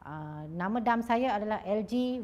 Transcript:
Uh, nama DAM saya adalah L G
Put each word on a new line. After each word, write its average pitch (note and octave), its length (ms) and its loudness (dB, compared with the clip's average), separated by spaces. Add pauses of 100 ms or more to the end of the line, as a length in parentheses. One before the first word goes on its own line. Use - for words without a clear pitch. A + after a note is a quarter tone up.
Uh, D3+ 400 -10 (160)
nama G3+ 240 0
DAM A#3 240 4
saya A#3+ 320 2
adalah G#3+ 320 -2
L G#3+ 160 2
G B3 380 0